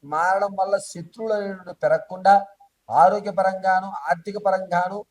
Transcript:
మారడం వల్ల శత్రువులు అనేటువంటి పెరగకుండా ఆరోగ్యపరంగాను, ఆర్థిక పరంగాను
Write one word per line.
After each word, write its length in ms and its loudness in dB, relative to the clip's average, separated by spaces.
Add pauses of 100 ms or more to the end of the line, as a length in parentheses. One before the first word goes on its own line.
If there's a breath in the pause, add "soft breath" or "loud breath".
(120)
మారడం 480 0
వల్ల 140 0 (160)
శత్రువులు 440 -8
అనేటువంటి 480 -8
పెరగకుండా 500 2 (560)
ఆరోగ్యపరంగాను, 1000 2 (200)
ఆర్థిక 280 -4 (100)
పరంగాను 520 -2 (120)